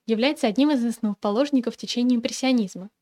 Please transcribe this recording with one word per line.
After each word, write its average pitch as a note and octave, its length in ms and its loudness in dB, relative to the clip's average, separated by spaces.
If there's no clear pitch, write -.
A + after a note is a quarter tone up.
является B3 420 0
одним C4 240 2
из B3+ 120 2
основоположников A3+ 920 -2
течения B3 400 0
импрессионизма. A3+ 720 -2